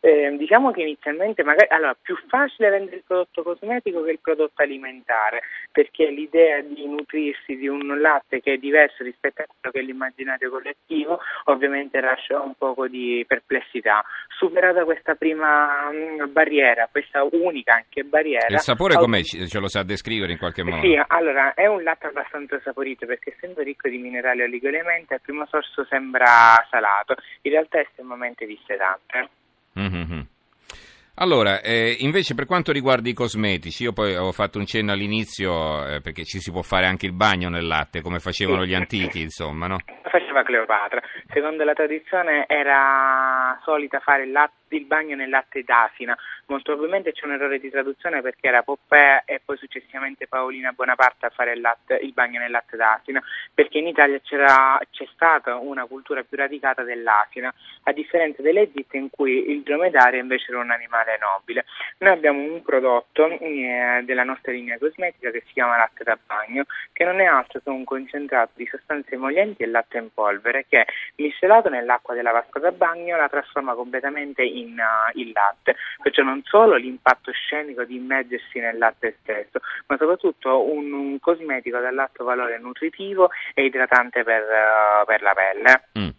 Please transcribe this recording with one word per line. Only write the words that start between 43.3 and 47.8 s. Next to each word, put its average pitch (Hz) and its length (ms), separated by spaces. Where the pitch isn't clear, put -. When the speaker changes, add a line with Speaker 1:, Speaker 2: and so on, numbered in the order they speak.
Speaker 1:
solita 147 360
fare 139 240
il 131 80
latte 147 220
il 147 100
bagno 156 300
nel 135 140
latte 135 340
d'asina. 120 540
Molto 139 240
probabilmente 165 420
c'è - 120
un 143 80
errore 135 260
di 135 100
traduzione 139 520